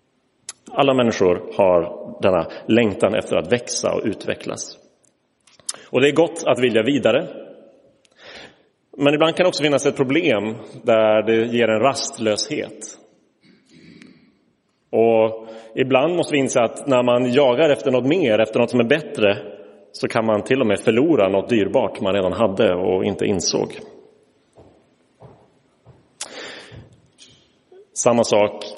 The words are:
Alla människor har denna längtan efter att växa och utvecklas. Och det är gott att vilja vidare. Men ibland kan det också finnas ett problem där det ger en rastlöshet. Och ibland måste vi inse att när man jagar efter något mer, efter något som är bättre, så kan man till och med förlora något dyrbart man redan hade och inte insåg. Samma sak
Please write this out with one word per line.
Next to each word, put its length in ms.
Alla 240
människor 480
har 260
denna 240
längtan 480
efter 220
att 160
växa 420
och 100
utvecklas. 720
Och 100
det 80
är 40
gott 340
att 140
vilja 220
vidare. 460
Men 180
ibland 220
kan 80
det 40
också 140
finnas 240
ett 100
problem 580
där 400
det 340
ger 120
en 120
rastlöshet. 960
Och 560
ibland 420
måste 160
vi 60
inse 220
att 260
när 160
man 300
jagar 380
efter 200
något 160
mer, 320
efter 220
något 100
som 100
är 40
bättre, 540
så 160
kan 180
man 160
till 180
och 60
med 140
förlora 480
något 200
dyrbart 520
man 140
redan 180
hade 420
och 300
inte 200
insåg. 540
Samma 300
sak 400